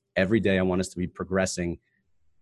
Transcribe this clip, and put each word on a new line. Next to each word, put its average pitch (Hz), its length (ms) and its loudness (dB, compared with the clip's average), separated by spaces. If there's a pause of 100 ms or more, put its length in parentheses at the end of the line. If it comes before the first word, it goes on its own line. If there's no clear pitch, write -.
(160)
every 95 240 4
day 95 180 4
I - 40 2
want 92 180 0
us - 80 -4
to - 80 -20
be 90 100 -2
progressing 90 720 -4 (640)